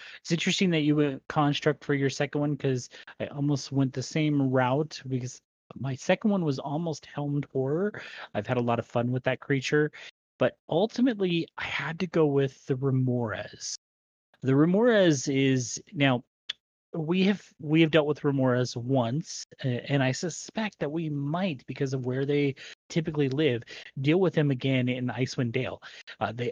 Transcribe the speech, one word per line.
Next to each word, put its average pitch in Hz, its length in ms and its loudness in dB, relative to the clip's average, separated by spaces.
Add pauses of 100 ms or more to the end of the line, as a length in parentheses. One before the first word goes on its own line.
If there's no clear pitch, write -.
(220)
It's - 100 -6
interesting 175 400 0
that 160 100 2
you 147 140 2
went 147 320 0
Construct 147 560 0
for 147 100 -2
your 139 160 2
second 147 320 -2
one, 147 160 -2
'cause 131 320 -2 (300)
I 110 80 -4
almost 143 440 -2
went 135 220 0
the 127 100 -6
same 151 460 0
route, 131 580 0
because 127 340 -6 (380)
my 131 160 -4
second 185 360 0
one 190 120 0
was 139 140 0
almost 151 480 -6
Helmed 143 480 -4
Horror. 151 480 -2 (320)
I've 104 140 -4
had 123 100 0
a 123 40 0
lot 117 180 0
of - 80 -16
fun 120 240 -2
with 131 140 -2
that 127 140 -2
creature, 147 520 0 (480)
but - 180 2 (100)
ultimately, 196 800 0 (100)
I - 80 -8
had 151 340 -6
to 185 80 -2
go 160 180 4
with 139 400 0
the 135 100 0
Remores. 123 1000 -2 (680)
The 131 120 2
Remores 180 760 6
is, 131 480 2 (140)
now, 139 300 2 (720)
we 175 300 2
have, 196 220 0 (120)
we 160 220 4
have 156 100 6
dealt 151 160 4
with 147 140 -2
Remores 131 540 2
once, 123 680 -2 (180)
a-, 123 280 -4
and 143 100 2
I 131 100 2
suspect - 680 -6
that 147 120 -4
we 165 160 -4
might, 147 600 -4
because 135 260 -4
of 127 140 -4
where 131 180 -2
they 143 300 0 (340)
typically 151 400 0
live, 131 320 0 (400)
deal 151 180 2
with 180 140 2
them 147 160 2
again 127 400 0
in 127 180 -4
Icewind 123 440 -2
Dale. 110 320 -4 (360)
Uh, 110 120 -2
they 120 200 -4